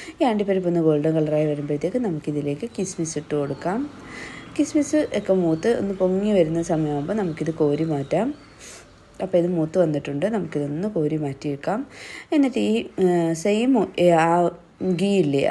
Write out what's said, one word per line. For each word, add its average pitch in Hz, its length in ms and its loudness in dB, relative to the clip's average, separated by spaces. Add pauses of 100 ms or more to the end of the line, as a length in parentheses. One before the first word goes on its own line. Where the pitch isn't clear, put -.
(200)
ഈ 330 40 4
അണ്ടിപ്പരിപ്പ് 196 480 2
ഒന്ന് 170 80 2
ഗോൾഡൻ 156 340 4
കളറായി 151 320 2
വരുമ്പോഴത്തേക്ക് 147 520 -2
നമുക്കിതിലേക്ക് 151 680 -4 (100)
കിസ്മിസ് 175 400 -6
ഇട്ട് 147 160 -6
കൊടുക്കാം. 147 460 -2 (760)
കിസ്മിസ് 302 520 2 (100)
ഒക്കെ 202 160 2
മൂത്ത് 175 440 2
ഒന്ന് 196 160 -2
പൊങ്ങി 185 380 0
വരുന്ന 165 300 2
സമയമാകുമ്പോൾ 156 580 -2
നമുക്കിത് 165 300 -2 (100)
കോരി 151 240 2
മാറ്റാം. 156 420 -2 (920)
അപ്പോൾ 185 180 -2
ഇത് 170 100 2
മൂത്ത് 160 300 0
വന്നിട്ടുണ്ട്, 147 560 0
നമുക്കിതൊന്ന് 156 540 -4
കോരി 156 280 -2
മാറ്റിയെടുക്കാം. 147 640 -4 (520)
എന്നിട്ട് 269 280 2
ഈ, 208 140 2 (240)
ഏഹ്, 170 360 2
സെയിം, 214 380 2 (260)
ഏഹ്, 175 160 6 (120)
ആ 170 40 4 (720)
ഗീ 202 100 2 (140)
ഇല്ലേ, 139 260 2